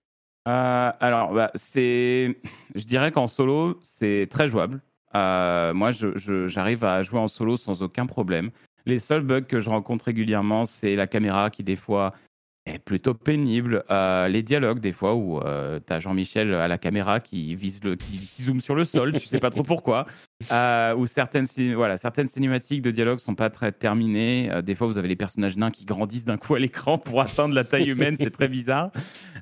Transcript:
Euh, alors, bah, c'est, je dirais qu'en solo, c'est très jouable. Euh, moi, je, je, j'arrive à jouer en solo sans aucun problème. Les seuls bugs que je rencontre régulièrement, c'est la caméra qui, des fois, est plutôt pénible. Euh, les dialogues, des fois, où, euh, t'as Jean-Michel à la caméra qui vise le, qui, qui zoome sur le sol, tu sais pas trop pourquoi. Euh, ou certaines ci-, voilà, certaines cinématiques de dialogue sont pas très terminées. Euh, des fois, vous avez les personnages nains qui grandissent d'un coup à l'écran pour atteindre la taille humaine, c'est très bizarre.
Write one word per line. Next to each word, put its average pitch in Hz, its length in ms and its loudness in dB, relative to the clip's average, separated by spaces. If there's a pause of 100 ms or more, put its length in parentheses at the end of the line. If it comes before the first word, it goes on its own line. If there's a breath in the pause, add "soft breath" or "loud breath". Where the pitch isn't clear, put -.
(460)
Euh, 123 440 0 (100)
alors, 117 320 2
bah, 110 220 2
c'est, 123 800 0 (380 loud breath)
je 107 100 -8
dirais 131 280 2
qu'en 127 160 2
solo, 151 540 0
c'est 101 460 0
très 151 180 2
jouable. 113 360 -2 (320)
Euh, 90 580 2
moi, 101 180 2
je, 107 260 -2
je, 95 320 -2
j'arrive 107 360 0
à 95 180 2
jouer 110 180 -2
en 110 80 0
solo 117 280 -2
sans 98 260 -4
aucun 107 220 -4
problème. 95 460 -2 (340 soft breath)
Les 123 140 2
seuls 151 240 0
bugs 131 180 2
que 127 200 -2
je 110 100 -2
rencontre 110 340 -2
régulièrement, 110 640 0
c'est 101 300 -2
la 95 100 2
caméra 104 420 2
qui, - 160 -10
des 98 120 -2
fois, 98 360 0 (520 loud breath)
est - 140 -12
plutôt 104 340 -2
pénible. 120 800 0
Euh, 92 380 2
les 110 160 2
dialogues, 123 340 0
des 98 140 -2
fois, 104 240 0
où, 87 240 -2
euh, 71 440 -4
t'as 82 140 -2
Jean-Michel 95 560 0
à 85 140 2
la 87 100 0
caméra 101 400 0
qui 85 380 -6
vise 98 260 -8
le, 92 140 -2
qui, 98 240 -10
qui 98 220 -14
zoome 127 180 0
sur 139 160 -2
le 165 80 2
sol, 151 300 2
tu 143 120 -4
sais 127 140 0
pas 123 100 2
trop 135 140 -2
pourquoi. 131 420 0 (460 loud breath)
Euh, 117 420 4
ou 123 120 0
certaines 131 400 0
ci-, 123 280 0
voilà, 110 220 2
certaines 123 320 -2
cinématiques 135 520 -2
de 120 120 0
dialogue 117 260 2
sont 110 160 -4
pas 110 160 0
très 104 220 -2
terminées. 113 800 2
Euh, 87 100 0
des 95 140 -2
fois, 117 100 0
vous 110 100 0
avez 92 120 0
les 92 80 0
personnages 98 400 -2
nains 110 160 0
qui - 120 -14
grandissent 107 400 -4
d'un 113 120 -2
coup - 180 -2
à 123 60 2
l'écran 139 380 0
pour 131 220 -2
atteindre 147 320 2
la 131 120 4
taille 139 260 2
humaine, 139 260 0
c'est 139 140 0
très 139 160 0
bizarre. 131 460 -2 (500 loud breath)